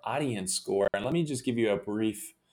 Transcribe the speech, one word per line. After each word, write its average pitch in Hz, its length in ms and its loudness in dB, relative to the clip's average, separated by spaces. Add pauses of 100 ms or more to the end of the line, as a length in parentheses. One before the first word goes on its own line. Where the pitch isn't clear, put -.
audience 113 500 -2
score. 98 400 2
And 101 120 0
let 135 80 0
me 170 100 2
just 143 220 -4
give 117 120 0
you 110 140 4
a 98 60 4
brief, 107 560 -2 (200)